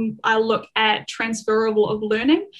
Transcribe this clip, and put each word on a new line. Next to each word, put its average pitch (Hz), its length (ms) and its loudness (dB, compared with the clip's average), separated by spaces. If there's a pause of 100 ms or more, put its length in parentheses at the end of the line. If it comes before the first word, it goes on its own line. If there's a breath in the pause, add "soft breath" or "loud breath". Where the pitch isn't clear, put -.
(240)
I 220 160 2
look 220 260 0 (100)
at 220 320 0
transferable 220 800 0
of 214 140 -4
learning. 240 480 2 (100)